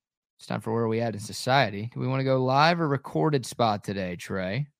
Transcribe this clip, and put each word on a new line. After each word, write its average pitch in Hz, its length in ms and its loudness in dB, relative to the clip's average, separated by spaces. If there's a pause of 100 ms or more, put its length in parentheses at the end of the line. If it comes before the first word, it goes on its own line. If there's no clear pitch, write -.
(400)
it's - 80 -20
time 117 140 -4
for 110 120 -6
Where 117 120 0
Are 113 40 0
We 110 120 0
At 117 140 -2
in 104 60 -8
Society. 113 720 0
Do 135 60 -10
we 127 80 -4
wanna 131 160 -2
go 131 220 2
live 151 360 4
or 165 60 2
recorded 143 580 0
spot 107 380 0
today, 95 320 -6
Trey? 98 540 -4 (120)